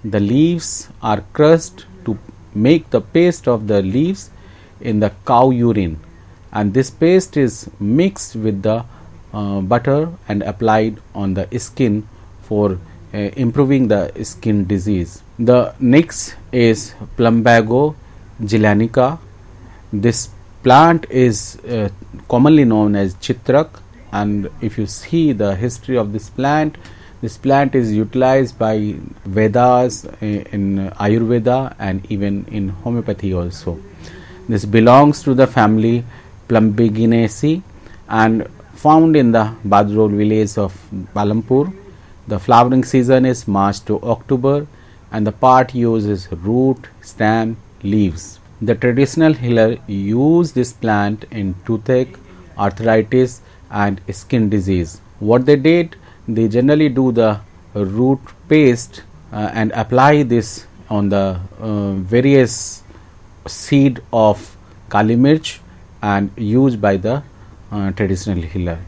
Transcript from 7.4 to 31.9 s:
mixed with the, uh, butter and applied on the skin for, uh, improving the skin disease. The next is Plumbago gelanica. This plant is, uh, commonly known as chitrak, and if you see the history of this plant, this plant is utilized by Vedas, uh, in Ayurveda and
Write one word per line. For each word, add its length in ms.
mixed 560
with 260
the, 240
uh, 260
butter 500
and 160
applied 560
on 180
the 140
skin 500
for, 340
uh, 20
improving 720
the 240
skin 440
disease. 560
The 400
next 560
is 420
Plumbago 800
gelanica. 800
This 380
plant 480
is, 480
uh, 220
commonly 340
known 320
as 200
chitrak, 640
and 400
if 160
you 80
see 460
the 240
history 420
of 160
this 160
plant, 480
this 120
plant 380
is 180
utilized 680
by 380
Vedas, 800
uh, 60
in 800
Ayurveda 800
and 320